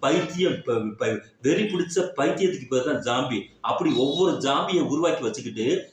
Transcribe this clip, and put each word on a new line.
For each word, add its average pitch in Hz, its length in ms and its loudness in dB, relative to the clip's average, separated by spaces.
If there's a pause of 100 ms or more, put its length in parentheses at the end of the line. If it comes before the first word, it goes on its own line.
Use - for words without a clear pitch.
பைத்தியம், 165 640 0
ப-, 107 340 -2
ப-, 110 240 -2 (200)
வெறி 175 200 2
பிடிச்ச 180 420 0 (120)
பைத்தியத்துக்கு 175 520 0
பேர் 127 320 0
தான் - 20 -12
ஜாம்பி. 120 380 0 (200)
அப்படி 147 360 0
ஒவ்வொரு 151 360 2
ஜாம்பியை 160 480 0
உருவாக்கி 147 420 0
வச்சுக்கிட்டு 110 440 -4 (260)